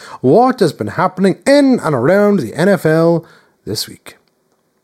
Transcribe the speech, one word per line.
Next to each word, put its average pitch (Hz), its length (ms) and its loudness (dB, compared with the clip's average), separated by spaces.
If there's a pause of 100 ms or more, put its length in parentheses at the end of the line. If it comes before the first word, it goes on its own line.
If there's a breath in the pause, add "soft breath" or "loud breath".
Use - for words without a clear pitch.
(220 loud breath)
what 220 400 2
has 156 100 0
been 107 160 -10
happening 185 580 -2
in 269 380 2
and 156 100 -2
around 190 460 2
the 107 140 -8
N 170 160 0
F 185 160 0
L 165 420 0 (380 soft breath)
this - 240 -10
week? - 260 -20 (680)